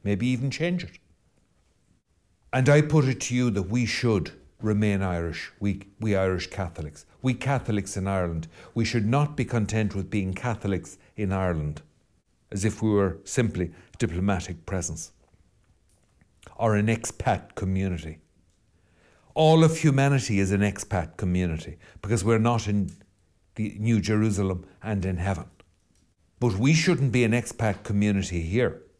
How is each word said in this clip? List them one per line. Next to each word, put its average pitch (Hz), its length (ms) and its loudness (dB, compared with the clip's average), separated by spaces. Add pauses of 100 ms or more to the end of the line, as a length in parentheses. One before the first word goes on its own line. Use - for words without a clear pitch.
maybe 101 220 -2
even 127 240 0
change 175 340 -2
it. - 140 -16 (1500)
And 131 160 4
I 147 140 8
put 151 240 4
it 131 160 0
to 123 140 -4
you 123 160 2
that 98 120 0
we 117 220 0
should 107 460 0 (300)
remain 104 420 2
Irish, 85 560 -4
we, 101 220 -2 (180)
we 110 160 0
Irish 95 320 0
Catholics, 80 580 -10 (160)
we 131 120 -2
Catholics 117 640 -4
in 95 100 -4
Ireland. 85 400 -4 (260)
We 117 120 0
should 113 200 -2
not 143 300 0
be 120 100 -2
content 110 480 -2
with 95 160 -6
being 95 240 -2
Catholics 101 640 -4 (180)
in 101 160 -4
Ireland, 85 500 -2 (680)
as 104 140 -4
if 107 160 -2
we 110 80 0
were 98 360 2
simply 104 460 -2 (220)
a - 40 -20
diplomatic 90 680 -2
presence 87 460 -8 (1400)
or 110 200 2
an 104 120 2
expat - 680 -2
community. 92 640 -4 (1120)
All 160 300 8
of 160 140 6
humanity 135 600 2
is 95 120 2
an 101 100 2
expat 95 560 -2
community 90 600 -2 (240)
because 104 220 0
we're 113 140 4
not 113 300 2
in 101 240 0 (640)
the 107 240 -6
New 110 200 2
Jerusalem 98 680 0 (160)
and 101 240 -4
in 92 120 -2
heaven. 87 280 -4 (920)
But 107 180 0
we 135 160 4
shouldn't 160 380 2
be 123 120 4
an 110 80 4
expat 113 520 -2
community 98 580 0
here. 95 420 0 (160)